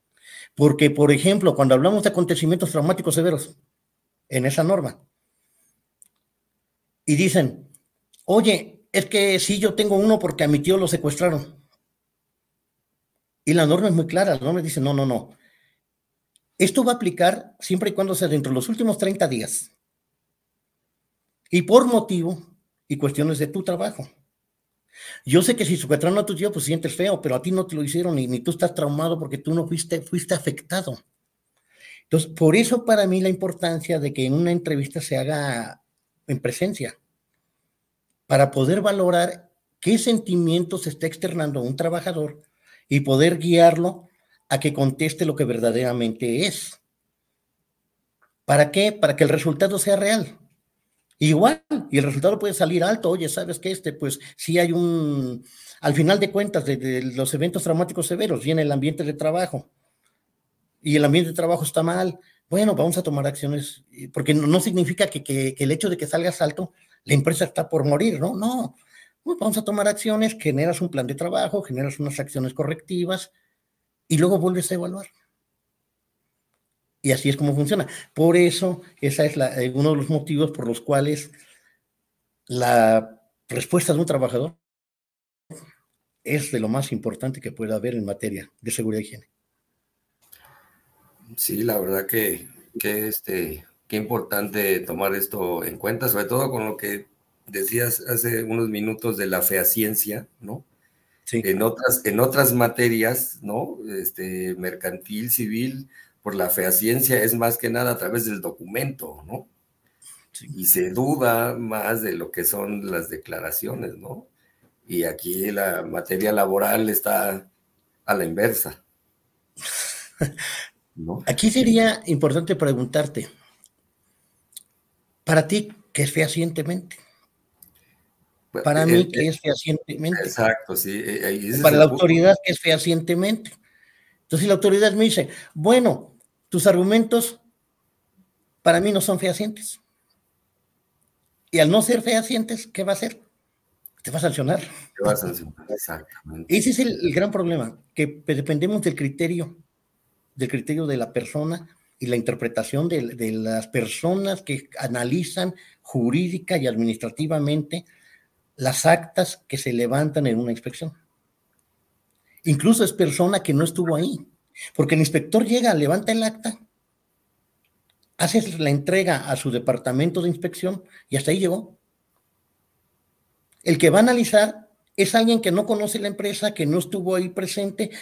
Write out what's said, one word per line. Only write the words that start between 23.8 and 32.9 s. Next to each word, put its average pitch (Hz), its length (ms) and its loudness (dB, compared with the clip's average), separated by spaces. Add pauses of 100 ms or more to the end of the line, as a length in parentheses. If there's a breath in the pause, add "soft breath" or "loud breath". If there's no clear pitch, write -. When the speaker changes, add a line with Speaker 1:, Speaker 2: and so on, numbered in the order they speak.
Speaker 1:
Yo 151 160 6
sé 233 140 2
que 220 100 -2
si 160 120 0
secuestraron 151 400 0
a 208 80 0
tu 202 100 -4
tío, 196 160 -4
pues 139 140 -6
sientes 160 300 -2
feo, 190 260 -2
pero 127 140 -2
a 127 60 -2
ti 180 100 -4
no 185 160 0
te 170 80 -10
lo 151 80 -2
hicieron, 170 320 -2
ni, 131 120 -2
ni 123 120 -2
tú 143 120 -4
estás 170 220 -2
traumado 156 460 -2
porque 151 180 -8
tú 151 160 -4
no 165 140 0
fuiste, 165 340 -4
fuiste - 320 -4
afectado". - 640 -6 (1080 loud breath)
Entonces, 160 280 0
por 160 240 4
eso 233 300 2
para 214 220 4